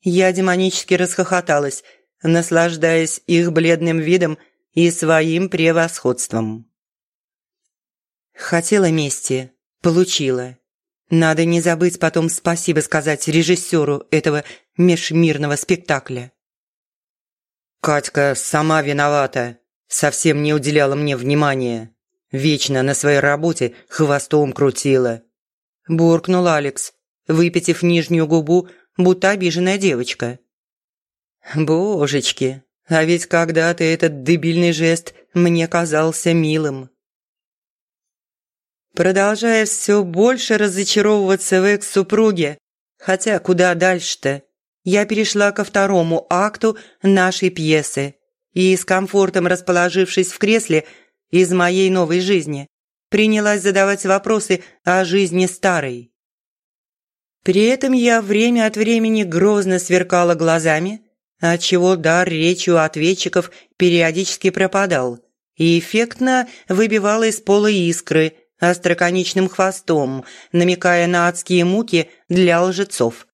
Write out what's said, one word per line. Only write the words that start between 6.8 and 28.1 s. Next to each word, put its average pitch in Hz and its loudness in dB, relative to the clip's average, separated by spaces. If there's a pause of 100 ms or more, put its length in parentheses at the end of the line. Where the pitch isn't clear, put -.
«Хотела 175 0
мести, 131 -4 (300)
получила». 139 0 (540)
Надо 165 2
не 170 0
забыть 170 0
потом 165 0
спасибо 170 -2
сказать 151 -4
режиссёру 160 0
этого 151 0 (340)
межмирного 160 2
спектакля. 135 -4 (1500)
«Катька 143 -2
сама 156 0
виновата, 143 -2 (300)
совсем 147 -2
не 151 0
уделяла 143 0
мне 143 -2
внимания. 131 -2 (360)
Вечно 135 -2
на 139 0
своей 143 2
работе 143 -2 (140)
хвостом 143 0
крутила», 131 0 (640)
буркнул 165 2
Алекс, 147 -2 (340)
выпитив 170 0
нижнюю 170 0